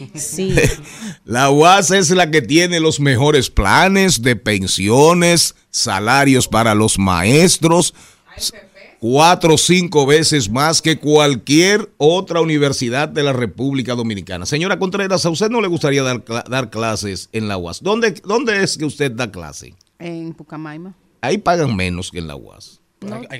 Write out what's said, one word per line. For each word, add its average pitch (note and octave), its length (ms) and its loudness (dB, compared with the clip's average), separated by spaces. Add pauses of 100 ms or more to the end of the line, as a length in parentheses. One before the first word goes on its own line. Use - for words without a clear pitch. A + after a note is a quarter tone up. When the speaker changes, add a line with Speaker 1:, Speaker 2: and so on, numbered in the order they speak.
(140)
Speaker 1:
Sí. F3 400 -6 (360)
Speaker 2:
<laughs> - 360 -16
La B2+ 240 2
uas F3 400 4
es F#3+ 200 2
la F3+ 200 2
que D#3 100 2
tiene E3 400 0
los D#3 200 0
mejores C#3 500 2
planes D#3 720 4
de B2 140 2
pensiones, B2+ 1160 2 (160)
salarios B2 800 0
para A2 260 2
los G#2+ 240 0
maestros, D3 920 2 (440)
s-, - 180 -10 (440)
cuatro D#3 560 2
o C3+ 40 4
cinco E3 480 2
veces D3 420 2
más D3 320 0
que D#3+ 180 0
cualquier D3+ 1000 2
otra E3+ 420 2
universidad C#3+ 680 -2
de D3+ 140 -4
la C#3 120 0
República B2 600 -4
Dominicana. F#2+ 520 -8
Señora E3+ 320 -4
Contreras, F#3+ 480 -2
¿a E3+ 40 -2
usted G3+ 200 -2
no A#3+ 100 -2
le G3 80 -2
gustaría C#3+ 340 -2
dar B2+ 220 -4
cla-, A#2 240 -8
dar B2 220 -6
clases G#2 600 -6
en A2 140 -6
la G2+ 120 -6
uas? F2 240 -12
¿Dónde, G#3+ 300 -2 (120)
dónde G#3 380 -2
es - 160 -4
que D3+ 80 -6
usted - 260 -6
da A2+ 180 -8
clase? D#2+ 440 -16 (240)
Speaker 3:
En E3 340 -12
Pucamaima. D#3 600 -18 (260)
Speaker 2:
Ahí D3 160 -4
pagan D#3+ 400 -2
menos F2+ 340 -4
que F2 100 -14
en E2 80 -10
la C#2+ 80 -14
uas. G1+ 440 -20 (200)
Speaker 3:
No, G3+ 140 -14
Speaker 4:
Hay, A#3 80 -14
hay - 60 -20
que C#3+ 100 -16